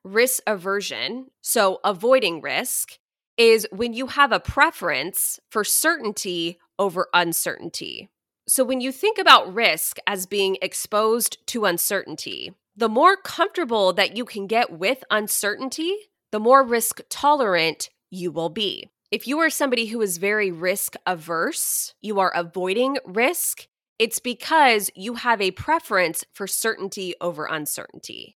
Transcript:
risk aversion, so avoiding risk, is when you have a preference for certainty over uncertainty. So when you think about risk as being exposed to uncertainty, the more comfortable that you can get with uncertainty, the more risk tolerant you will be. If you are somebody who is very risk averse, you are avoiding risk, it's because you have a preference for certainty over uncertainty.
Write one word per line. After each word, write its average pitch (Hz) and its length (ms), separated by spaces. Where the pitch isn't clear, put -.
risk 226 420
aversion, 196 840
so 196 420
avoiding 196 580
risk, 143 580
is 226 340
when 226 220
you 254 140
have 277 240
a 190 80
preference 175 1000
for 214 140
certainty 208 960
over 185 340
uncertainty. - 1000
So - 160
when 254 160
you 254 120
think 403 260
about 262 340
risk 180 540
as 185 220
being 196 340
exposed 220 840
to 220 180
uncertainty, 175 880
the 226 100
more 311 300
comfortable 247 760
that 180 220
you 240 80
can 202 220
get 220 260
with 190 380
uncertainty, 240 880
the 214 80
more 254 240
risk 233 460
tolerant 190 800
you 180 180
will 165 200
be. 208 380
If 226 180
you 285 120
are 320 100
somebody 240 380
who 226 120
is 185 200
very 202 320
risk 180 420
averse, 170 960
you 202 180
are 185 160
avoiding 190 680
risk, 240 640
it's 226 220
because 247 760
you 214 200
have 233 260
a 190 80
preference 185 840
for - 140
certainty 190 760
over 156 260
uncertainty. - 960